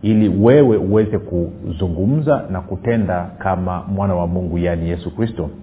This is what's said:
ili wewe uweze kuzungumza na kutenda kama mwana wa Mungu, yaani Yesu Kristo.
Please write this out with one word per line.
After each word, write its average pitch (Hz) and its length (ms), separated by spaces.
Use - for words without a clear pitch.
ili 107 280
wewe 117 480
uweze 101 400
kuzungumza 92 1300
na 90 100
kutenda 95 640
kama 90 480
mwana 98 280
wa 87 120
Mungu, 87 300
yaani 85 320
Yesu 85 260
Kristo. 110 340